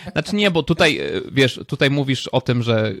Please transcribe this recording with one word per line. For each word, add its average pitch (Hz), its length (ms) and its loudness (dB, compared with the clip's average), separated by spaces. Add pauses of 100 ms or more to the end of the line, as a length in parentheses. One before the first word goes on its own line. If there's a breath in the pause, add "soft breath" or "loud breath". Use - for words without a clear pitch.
(120)
Znaczy - 240 -4
nie, 208 140 4
bo 165 120 0
tutaj, 156 360 2
e, 69 120 -4 (220)
wiesz, 131 340 2
tutaj 143 240 0
mówisz 139 380 -2
o 131 120 0
tym, 120 220 0
że, 110 260 0
e, 104 120 -6